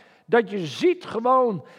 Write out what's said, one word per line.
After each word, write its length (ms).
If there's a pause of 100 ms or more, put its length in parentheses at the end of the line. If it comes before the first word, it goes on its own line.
(280)
dat 220
je 160
ziet 400
gewoon 600 (140)